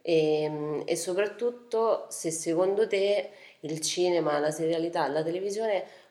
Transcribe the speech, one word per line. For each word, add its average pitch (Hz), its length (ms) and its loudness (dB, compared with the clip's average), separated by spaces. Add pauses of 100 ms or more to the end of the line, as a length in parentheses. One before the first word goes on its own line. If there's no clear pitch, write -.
e, 151 840 2
e 170 100 0
soprattutto 214 1120 0
se - 220 -6
secondo 185 560 2
te 202 440 0 (300)
il 156 220 -6
cinema, 165 560 2
la 151 120 0
serialità, 165 580 0
la 151 140 -2
televisione 196 640 -2 (260)